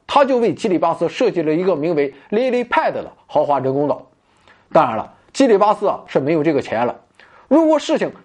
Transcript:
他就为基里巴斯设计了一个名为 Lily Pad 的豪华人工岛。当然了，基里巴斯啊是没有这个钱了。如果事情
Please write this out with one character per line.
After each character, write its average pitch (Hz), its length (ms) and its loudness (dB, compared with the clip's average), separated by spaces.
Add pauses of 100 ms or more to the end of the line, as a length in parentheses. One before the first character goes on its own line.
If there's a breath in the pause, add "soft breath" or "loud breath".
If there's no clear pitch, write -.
他 285 180 2
就 254 140 0
为 226 140 0
基 - 140 -6
里 185 100 0
巴 165 160 0
斯 160 160 -2
设 233 220 0
计 170 120 -4
了 151 120 0
一 170 80 0
个 185 140 0
名 160 180 -2
为 143 180 0 (180 loud breath)
Lily 247 340 0
Pad 254 280 -2
的 117 180 -10 (160)
豪 147 180 0
华 139 160 0
人 131 120 -2
工 143 140 -2
岛。 - 160 -4 (720 soft breath)
当 156 140 4
然 113 100 -4
了， - 160 -8 (200 soft breath)
基 269 140 4
里 220 100 6
巴 208 160 4
斯 202 140 -4
啊 - 200 -2
是 - 120 -2
没 143 140 -2
有 160 100 0
这 156 100 0
个 135 80 0
钱 113 240 -4
了。 117 120 -4 (500 soft breath)
如 320 200 4
果 311 120 4
事 294 200 -4
情 170 120 -4 (140)